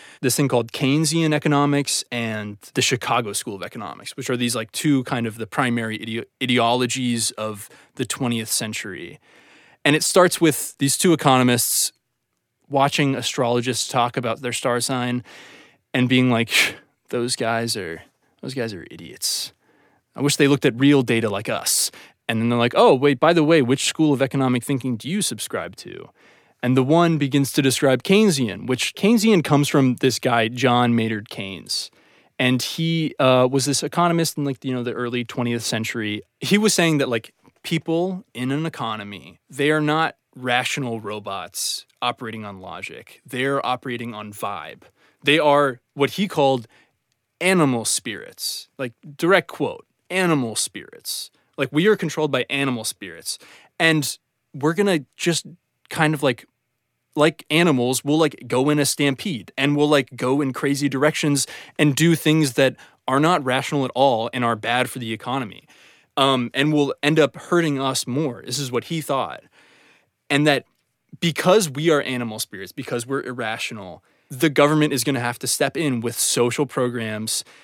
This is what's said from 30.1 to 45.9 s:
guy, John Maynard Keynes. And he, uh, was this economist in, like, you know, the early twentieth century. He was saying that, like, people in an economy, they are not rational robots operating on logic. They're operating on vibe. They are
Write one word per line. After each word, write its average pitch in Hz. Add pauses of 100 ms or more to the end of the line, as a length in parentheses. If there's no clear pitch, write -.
guy, 120
John 120
Maynard 113
Keynes. - (480)
And 127
he, 165
uh, 127
was 135
this 143
economist 170
in, 147
like, 139
you 131
know, 123
the 120
early 120
twentieth 117
century. 107 (180)
He 185
was 214
saying 160
that, 131
like, 117 (300)
people 170
in 127
an 151
economy, 104 (100)
they 139
are 156
not 151 (180)
rational 123
robots 101 (160)
operating 113
on 98
logic. 90
They're 139
operating 120
on 104
vibe. 90 (400)
They 143
are 143 (140)